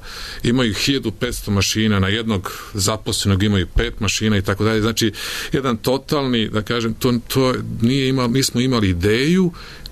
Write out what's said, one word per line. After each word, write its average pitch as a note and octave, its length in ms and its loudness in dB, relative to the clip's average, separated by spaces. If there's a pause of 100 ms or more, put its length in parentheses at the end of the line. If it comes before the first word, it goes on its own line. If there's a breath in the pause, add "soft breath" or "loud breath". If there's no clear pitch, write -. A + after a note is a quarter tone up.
(440 loud breath)
imaju A#2+ 300 2
hiljadu B2 380 -2
petsto A2 400 -4
mašina, G#2 480 2
na F#2+ 80 4
jednog G#2+ 440 -2 (220)
zaposlenog G#2 720 0
imaju G2+ 240 2
pet A#2 320 0
mašina G#2+ 380 0
i G2 40 2
tako G2 220 -2
dalje. A2 180 2
Znači, A2 320 0 (380 loud breath)
jedan C3 260 0
totalni, B2+ 720 0
da G#2+ 120 -2
kažem, A2+ 320 -2
to, A#2+ 200 2 (140)
to C3 260 2 (280)
nije C3 280 2
imao, C3 180 2
nismo B2 340 0
imali A#2+ 280 2
ideju B2+ 600 2 (400 loud breath)